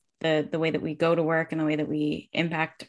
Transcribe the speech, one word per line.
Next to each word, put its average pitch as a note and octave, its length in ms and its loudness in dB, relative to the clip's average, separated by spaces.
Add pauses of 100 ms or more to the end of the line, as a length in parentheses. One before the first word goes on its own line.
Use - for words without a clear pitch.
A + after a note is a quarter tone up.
(220)
the, D#3 280 2
the D#3+ 100 -2
way D#3+ 120 2
that - 100 0
we D#3 140 -4
go E3 180 2
to E3 80 2
work D#3+ 300 0
and D#3+ 80 -2
the D#3 60 0
way D3+ 100 2
that D3+ 140 -2
we D3+ 440 -2
impact D#3+ 560 -4